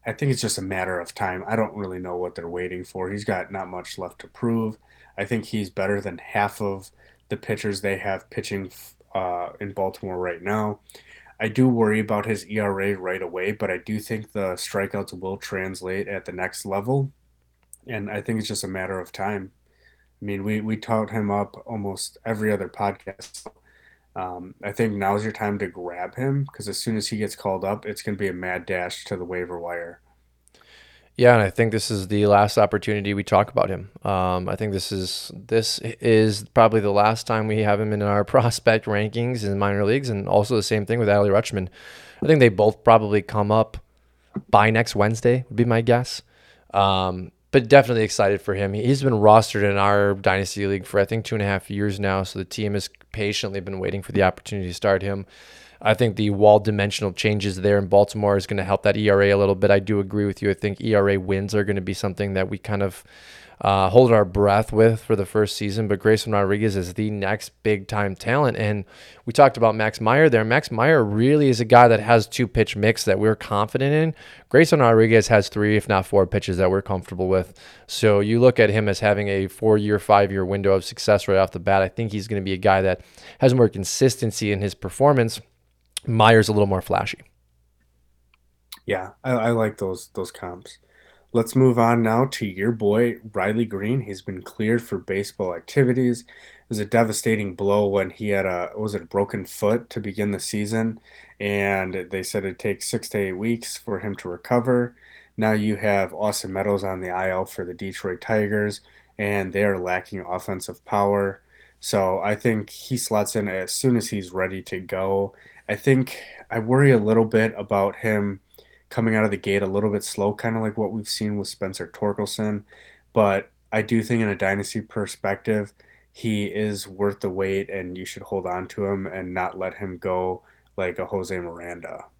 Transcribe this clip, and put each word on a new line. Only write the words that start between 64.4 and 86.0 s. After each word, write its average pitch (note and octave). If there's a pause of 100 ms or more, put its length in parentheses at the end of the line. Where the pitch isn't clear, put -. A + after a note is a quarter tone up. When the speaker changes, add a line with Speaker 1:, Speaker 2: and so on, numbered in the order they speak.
Speaker 2:
with A2+
for -
the G2
first G#2
season, G#2
but G2
Grayson A2
Rodriguez G2+
is F2+
the G#2+
next G#2 (120)
big-time G2+
talent, B2+
and G#2 (420)
we B2
talked C#3
about A2+
Max G#2+
Meyer C3
there. A#2
Max B2
Meyer B2+
really B2
is A#2+
a A#2
guy A#2+
that A2+
has A2+
two A#2+
pitch -
mix G#2+
that G2
we're G#2+
confident A#2+
in. D#3 (360)
Grayson D#3
Rodriguez A2+
has G#2
three, G#2+
if G2+
not G2
four, G2
pitches F#2
that F#2
we're F#2+
comfortable F#2
with. F#2 (300)
So G#2
you A2
look B2+
at G#2+
him G#2+
as F#2+
having G#2
a G2
four-year, G#2
five-year G2
window G2
of F#2
success -
right G2
off F#2+
the F#2+
bat. G2
I F#2+
think A2
he's G#2
gonna G#2
be F#2+
a F#2
guy F#2+
that F#2+ (380)
has C3
more A#2+
consistency G#2+
in G2+
his G2
performance. B2+ (640)